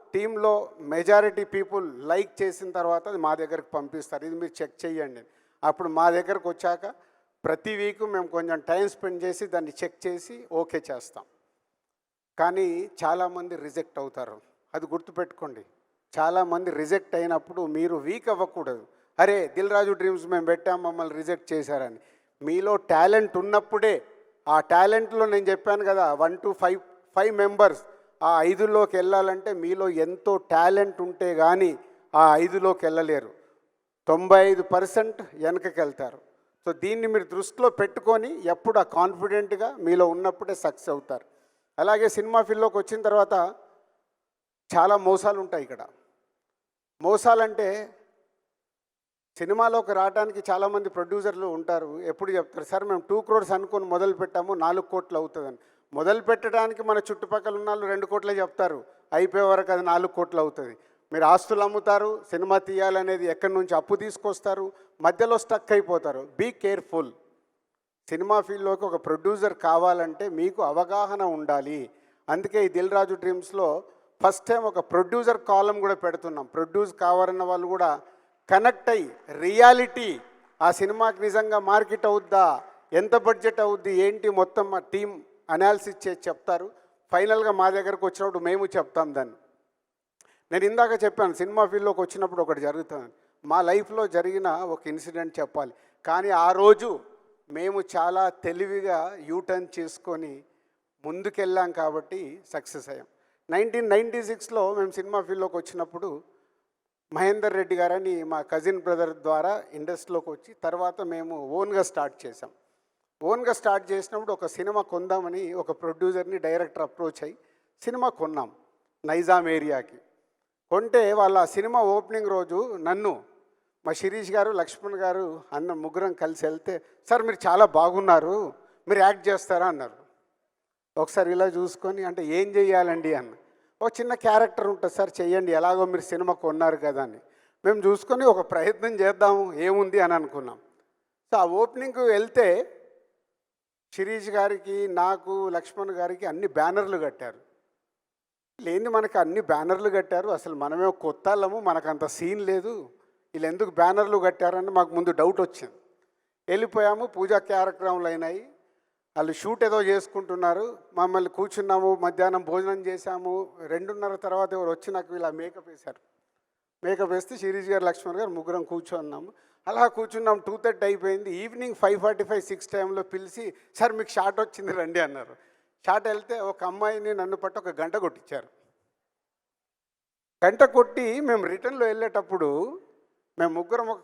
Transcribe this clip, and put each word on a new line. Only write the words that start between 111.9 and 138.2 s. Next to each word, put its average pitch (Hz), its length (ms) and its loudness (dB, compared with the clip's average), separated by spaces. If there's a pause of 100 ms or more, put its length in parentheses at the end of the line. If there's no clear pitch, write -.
చేసాం. 123 240 -16 (760)
ఓన్గా 233 300 0
స్టార్ట్ 196 380 0
చేసినప్పుడు 208 420 -6
ఒక 185 120 -8
సినిమా 202 360 -4
కొందామని 180 720 -4
ఒక 175 180 -6
ప్రొడ్యూసర్ని 180 640 -4
డైరెక్టర్ 165 460 -4
అప్రోచ్ 160 400 -8
అయ్యి 160 140 -14 (460)
సినిమా 247 260 -2
కొన్నాం 156 420 -6 (540)
నైజాం 170 440 4
ఏరియాకి. 151 480 -2 (720)
కొంటే 208 420 4
వాళ్ళ 196 240 6
ఆ 180 80 6
సినిమా 226 360 0
ఓపెనింగ్ 208 480 0
రోజు 190 480 -2
నన్ను, 190 460 -2 (640)
మా 160 80 -4
శిరీష్ 190 380 -6
గారు, 208 200 2
లక్ష్మణ్ 202 440 -4
గారు 185 460 -4 (120)
అన్న 165 200 -6
ముగ్గురం 165 400 -4
కలిసి 160 320 -6
వెళ్తే, 160 360 -6 (280)
"సార్ 233 120 4
మీరు 220 260 -4
చాలా 190 180 8
బాగున్నారు, 180 880 2 (340)
మీరు 196 120 2
యాక్ట్ 190 280 4
చేస్తారా?" 185 400 0
అన్నారు. 139 260 -6 (1040)
ఒకసారి 170 340 0
ఇలా 185 160 2
చూసుకొని, 185 560 -6
"అంటే 175 220 -8
ఏం 175 220 0
చెయ్యాలండి?" 180 640 2
అన్న. 123 200 -6 (480)
"ఒక 226 180 -4
చిన్న 240 140 -4
క్యారెక్టర్ 220 540 2
ఉంటుంది 190 260 -4
సార్, 196 160 0 (120)
చెయ్యండి, 180 300 2
ఎలాగో 180 340 4
మీరు 185 160 -2
సినిమా 180 320 -2
కొన్నారు 160 420 0
కదా" 143 280 -4
అని. 110 160 -12 (460)
మేము 208 200 4
చూసుకొని 240 400 2